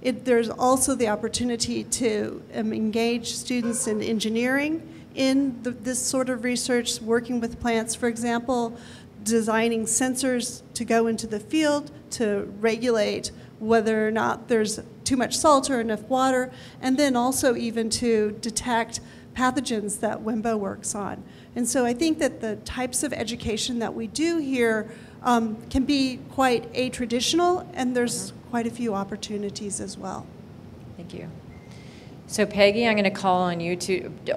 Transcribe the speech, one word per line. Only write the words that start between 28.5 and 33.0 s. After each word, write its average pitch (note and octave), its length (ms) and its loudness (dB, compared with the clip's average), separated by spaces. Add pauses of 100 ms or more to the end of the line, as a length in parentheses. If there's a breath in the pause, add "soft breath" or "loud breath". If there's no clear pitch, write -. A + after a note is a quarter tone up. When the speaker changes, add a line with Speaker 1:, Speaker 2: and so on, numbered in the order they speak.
Speaker 1:
quite A#3 160 0
a A#3 40 -6
few A#3 220 -2
opportunities G3+ 840 -6
as G3 180 -8
well. - 280 -8 (720)
Speaker 2:
Thank - 160 -14
you. E3 160 -12 (1040 loud breath)
So G#3 140 2
Peggy, G3+ 420 6
I'm A3 80 4
gonna G3 160 4